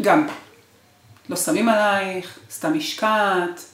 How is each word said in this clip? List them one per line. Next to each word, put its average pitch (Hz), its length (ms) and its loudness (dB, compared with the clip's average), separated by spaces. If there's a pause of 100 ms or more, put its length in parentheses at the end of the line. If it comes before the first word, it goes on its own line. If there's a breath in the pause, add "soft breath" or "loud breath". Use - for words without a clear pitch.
גם. - 240 4 (1000)
לא 170 80 -6
שמים 190 320 0
עלייך, 196 720 0 (120)
סתם 156 280 -4
השקעת. 196 960 0